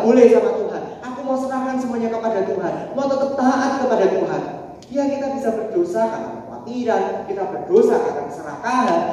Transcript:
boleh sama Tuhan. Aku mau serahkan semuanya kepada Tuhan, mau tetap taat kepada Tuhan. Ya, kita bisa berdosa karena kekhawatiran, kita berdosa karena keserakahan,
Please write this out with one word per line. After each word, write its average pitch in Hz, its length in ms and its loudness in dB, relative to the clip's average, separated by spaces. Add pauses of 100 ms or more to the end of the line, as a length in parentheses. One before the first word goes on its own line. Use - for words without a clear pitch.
boleh 247 240 8
sama - 240 6
Tuhan. 175 280 -4 (200)
Aku 254 240 -12
mau 262 80 0
serahkan 262 480 -2
semuanya 226 320 -2
kepada 220 320 -2
Tuhan, - 260 -2 (220)
mau 277 160 -2
tetap 269 240 0
taat 269 380 2 (100)
kepada 214 240 2
Tuhan. - 360 -2 (480)
Ya, 277 200 -2
kita 277 240 -4
bisa - 200 -2
berdosa - 520 -2
karena - 220 -6 (100)
kekhawatiran, 220 640 -4 (240)
kita 196 240 -4
berdosa - 440 4 (120)
karena - 240 -4
keserakahan, - 680 0 (140)